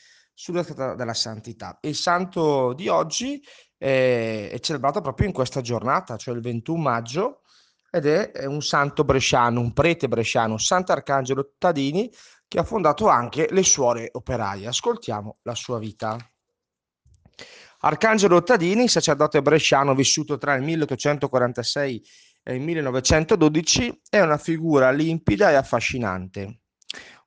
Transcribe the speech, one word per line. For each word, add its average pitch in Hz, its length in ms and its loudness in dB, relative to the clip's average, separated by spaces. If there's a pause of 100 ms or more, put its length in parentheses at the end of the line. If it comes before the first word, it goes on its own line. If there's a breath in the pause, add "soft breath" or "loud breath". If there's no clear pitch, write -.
(340 soft breath)
sulla 175 280 -6
strada 131 320 -8
della 117 200 -6
santità. 110 680 -10
E 147 80 -6
il 147 80 -4
santo 165 760 0
di 180 140 -8
oggi, 202 540 -2 (360 soft breath)
eh, 117 720 0
è - 80 -8
celebrato 143 420 -2
proprio 139 260 -2
in - 60 -4
questa 131 300 -4
giornata, 120 560 -2
cioè 123 160 -8
il 120 80 -8
ventuno 123 400 -4
maggio, 135 580 -2 (500 soft breath)
ed 170 140 -2
è, 156 260 0
è - 140 -10
un 143 160 -6
santo 143 440 0
bresciano, 127 540 2
un 120 140 -2
prete 165 340 2
bresciano, 113 520 -2
Sant'Arcangelo 139 840 -2
Ottadini, 156 720 -2 (400 soft breath)
che - 60 -4
ha 170 60 2
fondato 196 440 0
anche 131 420 2
le 185 120 2
Suore 120 500 2
Operaie. 107 540 -6
Ascoltiamo 120 800 -6
la 117 100 -6
sua 120 240 -6
vita. 110 400 -8 (1600 loud breath)
Arcangelo 190 580 4
Ottadini, 196 520 4
sacerdote 151 520 2
bresciano 143 540 4
vissuto 139 420 0
tra 143 180 -2
il 131 80 -2
milleottocentquarantasei 135 1400 -2 (360 soft breath)
e 127 120 -8
il 127 60 -4
millenovecentododici, 156 1500 0
è 214 140 2
una 156 160 4
figura 156 540 2
limpida 165 600 2
e 147 40 6
affascinante. 107 1080 -2 (680 loud breath)